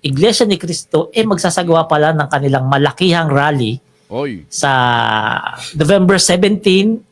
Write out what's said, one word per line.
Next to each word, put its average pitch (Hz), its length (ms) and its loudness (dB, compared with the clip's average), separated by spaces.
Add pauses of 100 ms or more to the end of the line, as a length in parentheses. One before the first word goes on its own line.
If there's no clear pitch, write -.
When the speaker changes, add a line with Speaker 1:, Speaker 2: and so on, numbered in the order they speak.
Speaker 1:
Iglesia 175 440 2
ni 202 160 -2
Cristo, 165 480 -4
eh, 220 160 -2
magsasagawa 170 640 0
pala 151 240 2
ng 151 160 -2
kanilang 135 400 0
malakihang 151 640 0
rally 135 480 0 (300)
Speaker 2:
Oy. 113 420 -8
Speaker 1:
sa - 160 -2 (1040)
November 185 480 2
seventeen 196 800 2 (120)